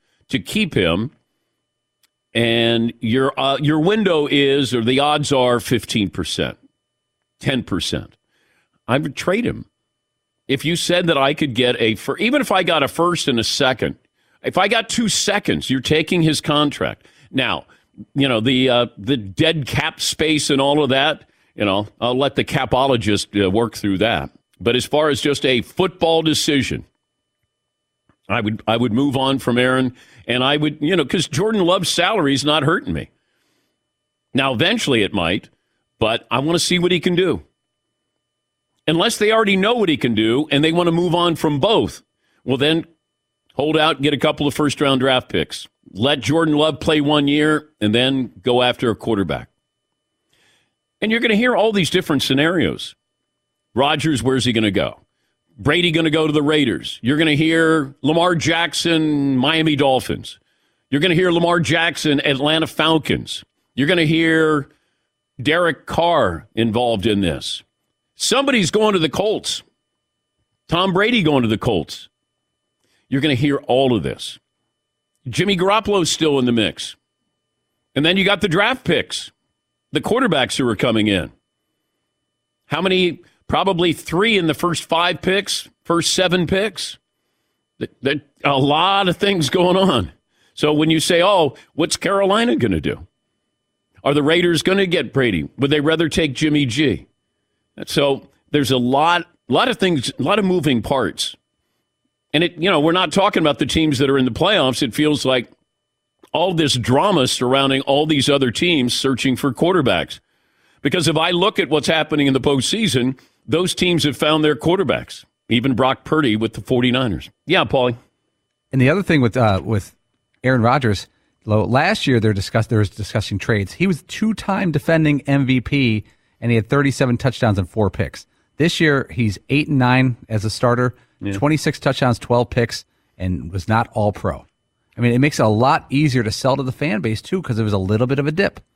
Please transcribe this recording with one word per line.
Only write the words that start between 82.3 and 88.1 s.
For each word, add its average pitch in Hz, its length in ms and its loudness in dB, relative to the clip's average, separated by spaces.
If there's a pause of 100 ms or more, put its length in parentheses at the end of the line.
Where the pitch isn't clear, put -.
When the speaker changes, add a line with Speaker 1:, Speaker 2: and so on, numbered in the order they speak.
Speaker 1:
How 147 140 -4
many? 185 400 0 (260)
Probably 175 460 0
three 208 460 0
in 170 80 0
the 151 80 0
first 175 300 -4
five 175 360 -2
picks, 190 480 -4 (160)
first 170 300 -2
seven 180 320 0
picks. - 520 -4 (800)
Th-, 117 120 -8 (120)
th-, 143 200 -2 (200)